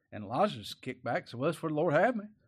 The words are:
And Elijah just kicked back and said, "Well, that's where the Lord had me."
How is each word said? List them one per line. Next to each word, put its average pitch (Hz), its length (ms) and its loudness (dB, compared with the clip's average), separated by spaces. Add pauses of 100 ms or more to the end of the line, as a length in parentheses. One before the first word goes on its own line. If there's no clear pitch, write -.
(120)
And 104 120 -10
Elijah 143 340 0
just - 240 -14
kicked 127 220 -10
back 139 200 -2
and - 60 -20
said, 117 100 -10
"Well, 151 120 0
that's 160 100 -6
where 160 80 -2
the 151 60 -4
Lord 151 180 2
had 190 220 6
me." 104 100 -6 (220)